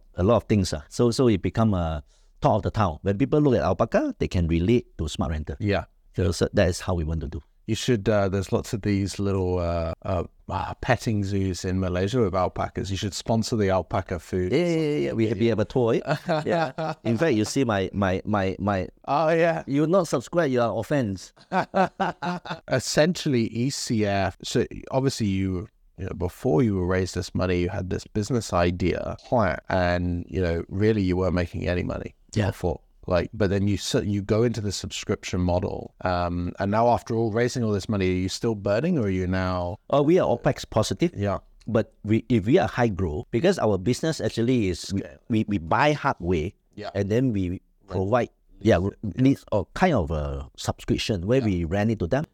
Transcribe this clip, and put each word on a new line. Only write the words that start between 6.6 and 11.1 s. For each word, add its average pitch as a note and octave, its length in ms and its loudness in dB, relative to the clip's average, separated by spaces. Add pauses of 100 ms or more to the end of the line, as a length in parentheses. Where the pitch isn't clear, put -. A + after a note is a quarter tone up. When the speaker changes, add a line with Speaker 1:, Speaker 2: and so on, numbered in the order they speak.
Speaker 1:
is F2+ 100 -2
how - 160 -4
we F2 80 0
want D#2+ 200 -4
to D2 40 -8
do. D#2+ 160 -10 (240)
Speaker 2:
You A2 80 -2
should, G#2+ 360 0
uh, G2+ 180 2
there's F#2+ 240 -4
lots - 220 -2
of G2+ 80 -6
these G2 360 0
little, F#2+ 400 0
uh, E2+ 360 -2 (100)
uh, F#2 200 -2 (260)
uh, - 320 -6
petting A2 420 0